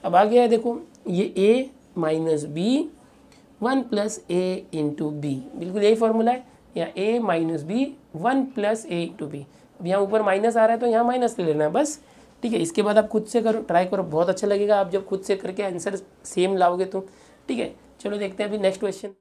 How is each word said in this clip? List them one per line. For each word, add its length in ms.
अब 120
आ 100
गया 160
है 60
देखो 320
ये 300
a 600
minus 500
b 180
one 240
plus 340
a 120
into 420
b, 180
बिल्कुल 280
यही 140
formula 340
है, 120
या 100
a 240
minus 400
b 220
one 220
plus 360
a 120
into 300
b। 100
अब 80
यहाँ 140
ऊपर 220
minus 340
आ 80
रहा 80
है 60
तो 80
यहाँ 180
minus 340
ले 60
लेना 180
है 80
बस, 280
ठीक 100
है। 60
इसके 220
बाद 160
आप 100
खुद 180
से 160
करो, 200
try 240
करो, 200
बहुत 240
अच्छा 180
लगेगा 320
आप 120
जब 140
खुद 160
से 140
करके 280
answer 320
same 320
लाओगे 280
तो, 140
ठीक 100
है। 140
चलो 160
देखते 260
हैं 60
अभी 100
next 200
question, 300